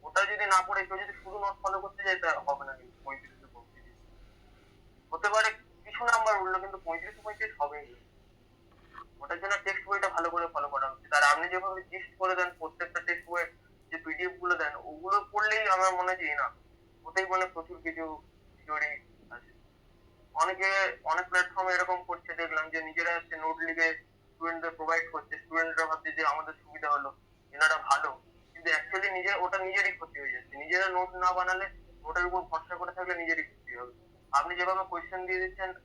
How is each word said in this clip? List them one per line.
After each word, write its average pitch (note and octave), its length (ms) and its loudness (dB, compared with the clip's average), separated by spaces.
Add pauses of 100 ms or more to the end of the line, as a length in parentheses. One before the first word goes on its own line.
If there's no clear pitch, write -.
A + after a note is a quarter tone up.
ওটা D#3 160 2 (100)
যদি G#3 220 -2
না F#3 140 8
পড়ে G3 200 0
কেউ F#3+ 160 -4
যদি G#3 180 -10
শুধু F#3+ 220 -10
নোট G3 200 -2
ফলো F#3+ 200 0
করতে G3 240 -12
যায়, F#3 160 2
তা E3 60 4 (180)
হবে C#3 200 0
না C3+ 120 -10
কিন্তু - 160 -20 (100)
পঁয়ত্রিশে - 500 -14
পৌঁছে - 300 -20
দিয়ে। - 120 -20 (1120)
হতে E3 220 -2
পারে A3 160 6 (360)
কিছু A3 160 -8 (100)
নাম্বার A3 300 6
উঠলো, F#3+ 220 0
কিন্তু F#3+ 220 -10
পঁয়ত্রিশে E3+ 400 -8
পঁয়ত্রিশ G#3+ 360 -6
হবেই D3 300 -4
না। B2 60 -20 (1200)
ওটার E3 200 -6
জন্য G3 140 0 (100)
টেক্সট F#3+ 220 -2
বইটা G3 280 2
ভালো E3 180 0
করে E3+ 200 0
ফলো C#3+ 200 -2
করা C3+ 200 0
উচিত। - 240 -20
আর D3 140 8
আপনি D#3 220 4
যেভাবে F#3+ 280 -2 (100)
জিস্ট F#3 200 -12 (100)
করে F#3 180 4
দেন, F3+ 100 2 (100)
প্রত্যেকটা E3+ 480 -6
টেক্সট F3 220 -2
বইয়ের E3+ 200 0 (400)
যে E3 160 -6
পিডিএফ F3+ 280 -4 (100)
গুলো F3 180 4
দেন, D3 120 -2 (160)
ওগুলো F3+ 280 0 (140)
পড়লেই G#3+ 320 2 (120)
আমার F#3 220 6
মনে F3+ 140 2
হয় F#3 100 -2
যে E3 40 -4 (100)
enough। C3 200 -2 (520)
ওতেই F#3+ 240 0
মানে F#3 140 2 (100)
প্রচুর E3 300 -10
কিছু D#3+ 180 -6 (580)
থিওরি D3+ 300 -2 (440)
আছে। - 160 -18 (840)
অনেকে, F#3 340 4 (420)
অনেক F3+ 200 2
প্ল্যাটফর্মে F#3 460 2
এরকম F3+ 220 2 (100)
করছে F3 220 -8 (100)
দেখলাম D#3 320 0
যে D#3+ 140 0
নিজেরা E3 300 0
হচ্ছে E3 260 -8
নোট D#3+ 140 0 (100)
লিখে E3 200 2 (440)
স্টুডেন্টদের E3 460 -4
প্রোভাইড E3 360 2
করছে, D3+ 280 -6
স্টুডেন্টরা D#3+ 480 0
ভাবছে D#3 280 -4
যে D#3+ 60 0 (100)
আমাদের D#3 280 -4
সুবিধা D3+ 340 -6
হলো, C#3 140 -2 (460)
এনারা D#3 220 6 (120)
ভালো, C#3+ 200 4 (440)
কিন্তু E3+ 240 -4
actually F#3+ 400 0
নিজে, F#3 140 0 (120)
ওটা G3+ 140 0 (100)
নিজেরই F#3+ 320 2
ক্ষতি E3 220 -12
হয়ে C3+ 140 -6
যাচ্ছে। - 180 -14 (100)
নিজেরা F3+ 320 2
নোট F3+ 140 2 (140)
না F3+ 140 6
বানালে, F#3 280 0 (380)
নোটের F3 260 0
উপর F#3 120 0 (100)
ভরসা E3 280 -4
করে F3+ 180 -6
থাকলে F3+ 240 -4
নিজেরই E3 280 -2
ক্ষতি - 300 -16
হবে। B2 140 -12 (460)
আপনি D#3+ 200 -2
যেভাবে F#3+ 320 2
কোশ্চেন F3+ 380 -6
দিয়ে F#3 140 0
দিচ্ছেন F#3 280 -6 (140)